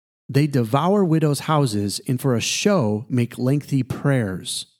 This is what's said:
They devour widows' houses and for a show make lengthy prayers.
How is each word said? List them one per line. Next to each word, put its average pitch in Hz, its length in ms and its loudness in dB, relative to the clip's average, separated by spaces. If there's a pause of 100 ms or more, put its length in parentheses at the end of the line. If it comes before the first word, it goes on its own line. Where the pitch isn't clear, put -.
(300)
They 143 180 2
devour 143 560 2
widows' 156 380 2
houses 107 680 0
and 123 140 -2
for 131 140 0
a 110 60 -2
show 110 680 0
make 120 300 -2
lengthy 135 420 0
prayers. 120 880 -4 (120)